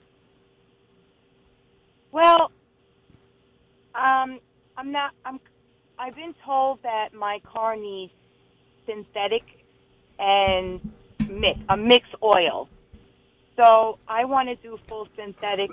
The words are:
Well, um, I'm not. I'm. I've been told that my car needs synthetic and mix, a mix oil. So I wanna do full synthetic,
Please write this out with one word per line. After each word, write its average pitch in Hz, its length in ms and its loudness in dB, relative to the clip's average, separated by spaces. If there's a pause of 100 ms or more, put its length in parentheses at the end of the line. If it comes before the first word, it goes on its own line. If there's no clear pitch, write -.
(2000)
Well, 339 400 4 (1400)
um, 262 460 0 (360)
I'm 269 140 -12
not. 285 220 -6 (120)
I'm. 262 140 -14 (600)
I've 254 180 -12
been 320 180 -16 (100)
told 269 380 0
that 220 320 -6
my 208 300 -6
car 226 320 -4
needs 196 360 -12 (720)
synthetic 214 600 -6 (720)
and 190 640 0 (480)
mix, 202 400 -2
a 196 80 2
mix 240 300 4 (160)
oil. 180 460 2 (880)
So 226 420 6 (100)
I 226 160 -2
wanna 262 320 -2
do 226 220 -18 (100)
full 214 280 -14
synthetic, 202 560 -6